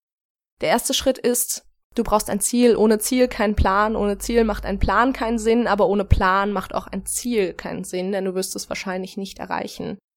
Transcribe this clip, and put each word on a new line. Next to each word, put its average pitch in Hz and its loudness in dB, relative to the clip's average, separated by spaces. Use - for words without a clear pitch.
Der - 0
erste 247 0
Schritt 254 0
ist, - -2
du 233 0
brauchst 214 0
ein 202 -2
Ziel. 240 4
Ohne 214 4
Ziel 254 2
kein 214 0
Plan. 208 2
Ohne 202 -2
Ziel 233 0
macht 208 -4
ein 196 -4
Plan 220 2
keinen 233 -2
Sinn, 226 2
aber 196 4
ohne 202 2
Plan 196 4
macht 190 -6
auch 185 -4
ein 190 -10
Ziel 214 -2
keinen 180 -8
Sinn, 185 -6
denn 190 -2
du 185 -4
wirst 185 -4
es - -12
wahrscheinlich 185 -8
nicht 196 -10
erreichen. - -8